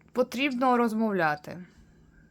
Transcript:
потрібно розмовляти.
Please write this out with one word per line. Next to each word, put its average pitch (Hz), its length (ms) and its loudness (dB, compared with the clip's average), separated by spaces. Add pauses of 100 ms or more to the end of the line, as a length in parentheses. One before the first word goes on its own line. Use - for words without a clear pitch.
(120)
потрібно 247 640 0
розмовляти. 202 880 0 (680)